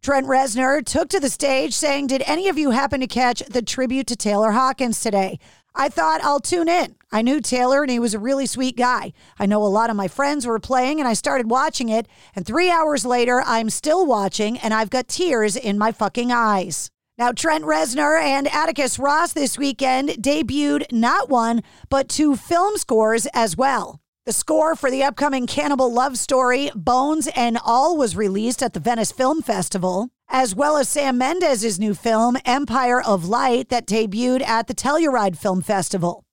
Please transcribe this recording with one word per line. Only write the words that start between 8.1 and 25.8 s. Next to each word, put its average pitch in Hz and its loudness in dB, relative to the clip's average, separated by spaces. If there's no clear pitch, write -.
a 214 -4
really 269 -2
sweet 254 -4
guy. 240 -2
I 208 0
know 208 2
a 208 2
lot 214 2
of 220 -2
my 196 -2
friends 285 -2
were 226 -2
playing, 262 0
and 269 0
I 226 0
started 254 -2
watching 262 0
it, 220 0
and 185 -8
three 339 0
hours 302 2
later, 247 2
I'm 226 0
still 330 0
watching, 214 0
and 220 -2
I've 220 0
got 254 -2
tears 240 0
in 202 -2
my 214 0
fucking 240 -2
eyes. 208 0
Now, 240 0
Trent 311 -2
Reznor 302 0
and 277 0
Atticus 294 0
Ross 294 2
this 285 -2
weekend 269 0
debuted 285 0
not 247 2
one, 233 2
but 269 0
two 294 2
film 381 0
scores 220 0
as 220 0
well. 247 -2
The 233 -4
score 311 2
for 262 -2
the 269 0
upcoming 269 0
cannibal 277 0